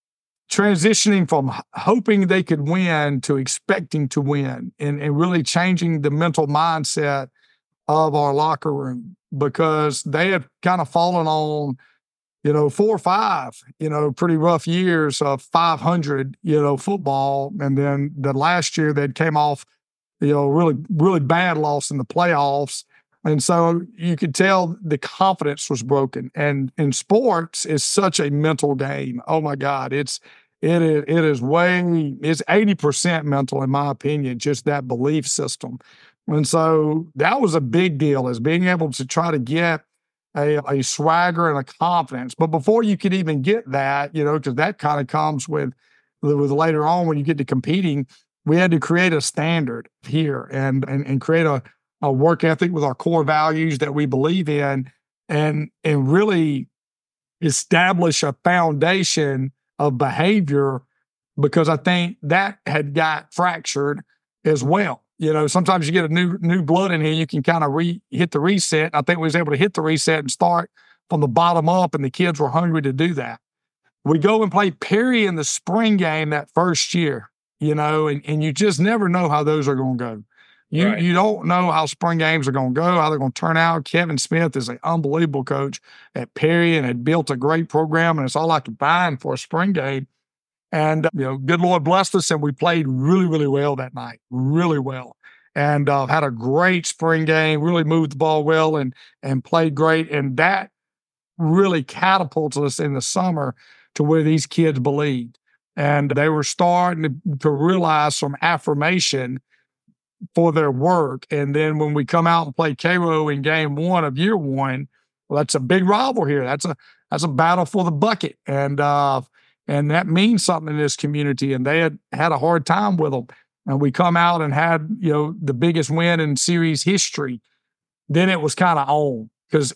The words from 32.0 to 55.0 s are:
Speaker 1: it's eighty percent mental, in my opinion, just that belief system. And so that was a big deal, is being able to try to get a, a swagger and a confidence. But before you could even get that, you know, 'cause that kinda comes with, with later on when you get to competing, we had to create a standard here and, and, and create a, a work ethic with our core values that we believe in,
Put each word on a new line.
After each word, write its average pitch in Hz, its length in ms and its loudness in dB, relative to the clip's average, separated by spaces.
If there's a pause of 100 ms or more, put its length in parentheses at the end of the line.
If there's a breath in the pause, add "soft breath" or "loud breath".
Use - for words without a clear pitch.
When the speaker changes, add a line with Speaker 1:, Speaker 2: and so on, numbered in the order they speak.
Speaker 1:
it's 147 260 0
eighty 202 280 4
percent 151 500 -2
mental, 139 380 -2
in 131 60 -2
my 143 220 0
opinion, 135 480 -4
just 139 260 -4
that 143 220 -2
belief 131 400 -2
system. 127 520 -6 (480 soft breath)
And 151 200 0
so 160 680 2
that 185 260 0
was 175 140 2
a 156 60 0
big 160 360 0
deal, 139 300 0
is 120 120 -4
being 170 280 0
able 165 240 0
to 135 140 -8
try 165 260 -2
to 147 80 -2
get 156 420 -2 (560)
a, 147 220 0 (120)
a 135 120 0
swagger 165 680 0
and 143 80 -2
a 131 60 -4
confidence. 139 720 -4
But 165 120 0
before 185 360 2
you 202 120 0
could 190 180 -2
even 156 280 -2
get 208 300 0
that, 139 440 -2
you 151 80 -2
know, 147 160 0
'cause 131 160 -6
that 165 220 -2
kinda 147 260 -2
comes 151 460 -4
with, 143 240 -4 (480)
with 143 300 0
later 151 340 0
on 170 220 0
when 151 100 0
you 143 60 -2
get 147 160 -2
to 139 40 -2
competing, 143 640 -2 (400 soft breath)
we 156 100 2
had 185 140 4
to 165 100 4
create 175 340 2
a 151 60 2
standard 147 680 -4 (140)
here 139 480 -4
and, 135 360 -2
and, 139 200 -4
and 135 120 -2
create 160 280 2
a, 139 160 0 (400 soft breath)
a 139 80 2
work 151 320 2
ethic 165 280 2
with 160 120 -2
our 135 120 0
core 165 280 0
values 156 560 0
that 143 160 -4
we 147 100 0
believe 147 420 0
in, 139 440 -2 (360)